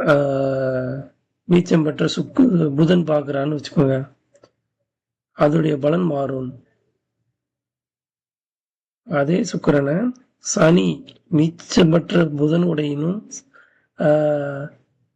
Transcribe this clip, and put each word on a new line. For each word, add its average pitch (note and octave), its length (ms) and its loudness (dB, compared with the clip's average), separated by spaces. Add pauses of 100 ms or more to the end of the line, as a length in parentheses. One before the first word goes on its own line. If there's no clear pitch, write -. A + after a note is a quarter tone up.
ஆ, D#3 60 4 (1300)
நீச்சம் F3 360 2
பெற்ற D3+ 220 -2
சுக்கு-, D#3+ 720 0
புதன் E3 280 2
பார்க்கறான்னு D3 560 -2
வச்சுக்கோங்க, C3+ 520 -2 (1300)
அதோடைய D3+ 400 2
பலன் D3 240 0
மாறும். C3+ 640 -4 (2500)
அதே D#3+ 340 0
சுக்கிரனை D#3+ 680 0 (260)
சனி, E3+ 680 2 (260)
நீச்சம் E3 600 2
பெற்ற E3+ 320 2
புதனுடையனும், D3+ 1040 -2 (720)
ஆ, D3+ 680 0 (460)